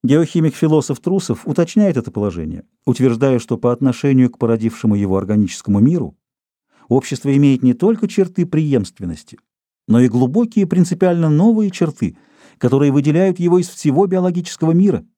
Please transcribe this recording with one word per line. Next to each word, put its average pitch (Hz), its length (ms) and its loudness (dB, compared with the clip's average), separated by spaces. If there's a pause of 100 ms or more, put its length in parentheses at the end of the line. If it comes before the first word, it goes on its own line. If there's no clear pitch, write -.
Геохимик-философ 156 960 0
Трусов - 480 -4
уточняет 170 480 0
это 117 160 -4
положение, 87 540 -6 (200)
утверждая, 123 520 0
что 113 220 -6
по 123 120 0
отношению 127 600 0
к - 80 -20
породившему 113 560 -2
его 98 200 -2
органическому 101 640 -2
миру 139 380 0 (720)
общество 135 460 0
имеет 139 280 4
не 127 100 4
только 220 340 0
черты 185 380 -2
преемственности, 127 920 -4 (480)
но 117 140 4
и 127 60 4
глубокие 160 600 0
принципиально 175 640 0
новые 208 420 2
черты, 147 460 -4 (400)
которые 139 340 2
выделяют 160 480 0
его 175 200 2
из 175 100 -4
всего 156 360 0
биологического 180 680 -2
мира. 175 340 2 (120)